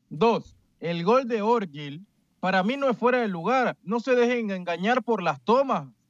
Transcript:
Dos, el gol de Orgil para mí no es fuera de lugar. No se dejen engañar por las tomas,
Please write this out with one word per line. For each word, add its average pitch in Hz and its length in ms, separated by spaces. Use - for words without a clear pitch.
Dos, 202 480
el 170 240
gol 240 240
de 226 140
Orgil 175 600
para 185 220
mí 233 140
no 277 120
es 240 80
fuera 247 240
de 226 80
lugar. 190 540
No 226 180
se 254 160
dejen 240 340
engañar 185 540
por 214 180
las 151 200
tomas, 233 440